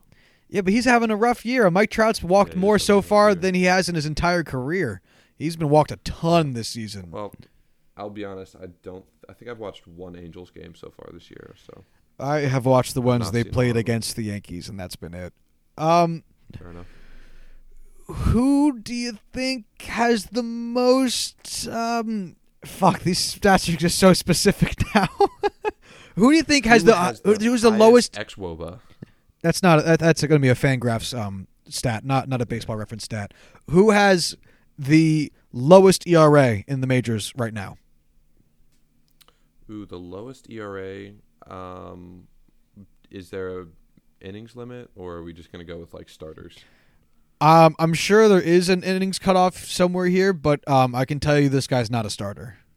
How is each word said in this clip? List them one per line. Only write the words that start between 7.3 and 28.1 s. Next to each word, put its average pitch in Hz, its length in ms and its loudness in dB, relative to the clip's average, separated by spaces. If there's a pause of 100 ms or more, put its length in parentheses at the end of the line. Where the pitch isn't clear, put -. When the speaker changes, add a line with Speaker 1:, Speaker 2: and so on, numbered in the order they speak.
Speaker 2:
I'll 104 140 -12
be 101 120 -12
honest. 95 320 -16
I 92 120 -18 (160)
don't. 92 200 -18 (240)
I 98 60 -20
think 117 160 -20
I've 120 100 -16
watched 98 280 -14
one 87 280 -18
Angels 87 360 -18
game 82 240 -20
so - 160 -20
far - 200 -20
this - 200 -20
year. - 240 -20 (100)
So - 180 -20 (360)
Speaker 1:
I 143 220 -4
have 131 240 -2
watched 127 280 2
the 127 80 -6
ones 120 240 0
Speaker 2:
Not 90 80 -6
Speaker 1:
they 120 100 0
Speaker 2:
seen 104 60 -14
a - 40 -12
Speaker 1:
played 123 140 0
Speaker 2:
lot - 40 0
of - 40 0
them. 117 40 -2
Speaker 1:
against 113 360 -4
the 117 100 -8
Yankees, 98 440 -12
and 101 100 -14
that's 90 160 -14
been 85 200 -16
it. 90 180 -14 (440)
Um, 165 460 0 (320)
Speaker 2:
Fair 90 140 -20
enough. 87 160 -18 (1200)
Speaker 1:
who 254 760 0
do 226 140 -14
you 240 240 -8 (160)
think 254 320 -6 (160)
has 233 460 -2
the 240 160 -6
most? 240 1200 -2
Um, 226 680 -6 (280)
fuck, - 380 0
these - 340 -4
stats 190 380 2
are 165 40 -6
just 170 200 -2
so 185 160 6
specific - 640 0 (100)
<laughs> - 100 -2
now. 190 120 2 (1080)
Who 226 160 4
do 320 60 6
you 311 60 2
think 277 220 0
has 226 180 6
Speaker 2:
Who 175 60 0
Speaker 1:
the, 220 60 8
Speaker 2:
has 170 300 -2
Speaker 1:
uh, 202 80 4
Speaker 2:
the 214 120 -4
Speaker 1:
who's 240 180 0
the 233 80 6
Speaker 2:
highest 214 100 2
Speaker 1:
lowest? 226 380 6